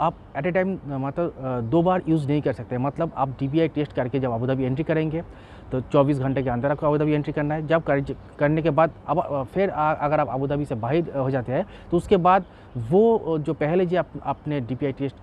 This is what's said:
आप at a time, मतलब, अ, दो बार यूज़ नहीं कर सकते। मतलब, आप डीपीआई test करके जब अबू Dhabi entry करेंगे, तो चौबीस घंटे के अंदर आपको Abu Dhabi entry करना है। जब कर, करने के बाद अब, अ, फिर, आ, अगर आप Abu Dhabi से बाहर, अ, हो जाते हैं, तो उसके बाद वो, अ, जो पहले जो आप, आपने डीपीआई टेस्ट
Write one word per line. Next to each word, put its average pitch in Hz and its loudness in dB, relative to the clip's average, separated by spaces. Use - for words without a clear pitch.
आप 165 0
at 143 -4
a 175 -2
time, 185 0
मतलब, 139 -4
अ, 127 -4
दो 120 2
बार 185 2
यूज़ 156 2
नहीं 147 0
कर 143 0
सकते। 123 -6
मतलब, 143 -2
आप 131 -2
डीपीआई 139 0
test 147 -4
करके 131 -2
जब 127 -2
अबू 120 -2
Dhabi 131 0
entry 131 -2
करेंगे, 156 -2
तो 131 -2
चौबीस 143 4
घंटे 131 0
के 127 0
अंदर 120 0
आपको 147 -2
Abu 147 4
Dhabi 151 2
entry 147 0
करना 147 -2
है। 160 -4
जब 160 2
कर, 143 2
करने 151 2
के 160 2
बाद 160 4
अब, 147 2
अ, 139 -4
फिर, 180 0
आ, 151 0
अगर 147 0
आप 143 0
Abu 135 -2
Dhabi 143 -2
से 139 -4
बाहर, 131 0
अ, 143 -6
हो 135 0
जाते 123 -2
हैं, 165 -2
तो 170 2
उसके 185 4
बाद 180 6
वो, 190 4
अ, 160 0
जो 156 -2
पहले 170 2
जो 175 0
आप, 156 0
आपने 147 -4
डीपीआई 131 -4
टेस्ट 139 -4